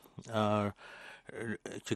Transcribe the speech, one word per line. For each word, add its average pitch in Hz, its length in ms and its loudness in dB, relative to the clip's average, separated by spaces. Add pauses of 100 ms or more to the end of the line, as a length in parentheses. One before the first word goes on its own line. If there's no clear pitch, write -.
(300)
آ، 107 380 4 (1160)
چې - 100 0